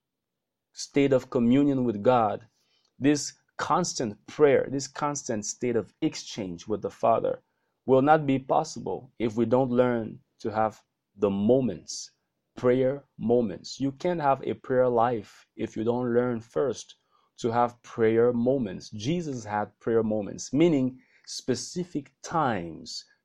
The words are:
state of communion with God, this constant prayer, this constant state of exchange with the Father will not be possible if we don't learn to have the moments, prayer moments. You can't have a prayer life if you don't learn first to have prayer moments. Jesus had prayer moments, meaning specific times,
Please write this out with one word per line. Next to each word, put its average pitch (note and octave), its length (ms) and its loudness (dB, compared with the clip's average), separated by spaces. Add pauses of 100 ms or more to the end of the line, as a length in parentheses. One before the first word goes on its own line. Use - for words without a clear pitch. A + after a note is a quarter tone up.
(720)
state C#3 400 0
of B2+ 180 2
communion B2+ 540 2
with G#2 180 -4
God, A2+ 440 2 (520)
this C#3+ 340 0 (240)
constant D3 600 -2 (100)
prayer, C#3+ 440 4
this C3+ 180 -6
constant C3+ 560 -6
state A#2+ 320 -4
of G2+ 240 -4
exchange G2 680 -6
with G#2 160 -4
the G2 80 -4
Father A2+ 500 0 (460)
will C3 160 6
not D3+ 240 4
be C3+ 120 2
possible D3 800 -4
if G#2+ 180 -4
we A#2 80 2
don't B2+ 260 2
learn A#2+ 480 0 (220)
to A2+ 100 -6
have A2 300 -2 (360)
the G2+ 140 2
moments, G#2 800 0 (460)
prayer C3 480 0 (140)
moments. A2+ 600 -2
You C3+ 140 -4
can't F3 280 -4
have C3+ 220 2
a - 120 -4
prayer B2+ 340 0
life A#2 580 0 (100)
if A2 200 -6
you A2 80 -4
don't A#2+ 300 0
learn A#2+ 260 0
first B2+ 560 -6 (420)
to A#2+ 140 -2
have A#2+ 300 0
prayer A2+ 500 2
moments. A#2 580 -2
Jesus C3 540 -4
had G#2 340 -6
prayer A2+ 240 2
moments, G#2+ 500 -6
meaning C#3 460 2 (260)
specific - 880 -8 (100)
times, G2+ 840 -4 (200)